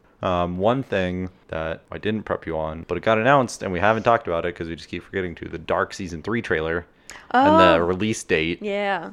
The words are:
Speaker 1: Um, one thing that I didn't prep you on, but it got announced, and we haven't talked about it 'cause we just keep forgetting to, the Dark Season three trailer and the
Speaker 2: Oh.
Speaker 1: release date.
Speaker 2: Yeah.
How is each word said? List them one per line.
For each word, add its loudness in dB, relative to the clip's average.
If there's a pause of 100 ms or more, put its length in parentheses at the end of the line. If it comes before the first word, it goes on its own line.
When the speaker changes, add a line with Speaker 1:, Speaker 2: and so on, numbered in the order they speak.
(220)
Speaker 1:
Um, 0
one 2
thing -2 (200)
that -6
I -10
didn't -4
prep -4
you -4
on, -6
but -2
it -6
got 4
announced, 2
and -2
we -2
haven't 2
talked 4
about 0
it -2
'cause -8
we -8
just -16
keep -10
forgetting -6
to, -12
the -10
Dark 0
Season -8
three -2
trailer -2 (460)
and 6
the 8
Speaker 2:
Oh. 4
Speaker 1:
release 0
date. 0
Speaker 2:
Yeah. -4